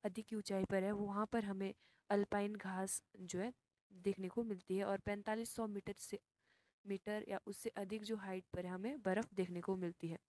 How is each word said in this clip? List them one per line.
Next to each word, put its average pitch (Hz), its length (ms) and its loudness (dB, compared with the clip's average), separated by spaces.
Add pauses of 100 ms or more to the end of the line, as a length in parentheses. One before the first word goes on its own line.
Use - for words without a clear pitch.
अधिक 214 220 -2
की 220 100 -4
ऊंचाई 196 300 2
पर 190 180 4
है, 196 80 2
वहाँ 202 340 2
पर 226 200 2
हमें 196 280 -2 (360)
अल्पाइन 202 460 4
घास 190 480 -2 (160)
जो 180 200 -2
है 240 140 0 (380)
देखने 190 380 0
को 233 140 0
मिलती 190 340 -2
है 196 80 2
और 202 140 2
पैंतालीस 214 500 -2
सौ 226 180 0
मीटर 202 260 -4
से, - 260 -6 (680)
मीटर 208 400 -2
या 196 180 -2
उससे - 240 -4
अधिक 202 340 -4
जो 220 140 0
हाइट 190 360 -4
पर 180 120 -2
है, 180 60 -2
हमें 226 300 -2
बर्फ़ 196 320 4
देखने 180 280 0
को 190 140 2
मिलती 175 320 -2
है। 165 100 -2 (100)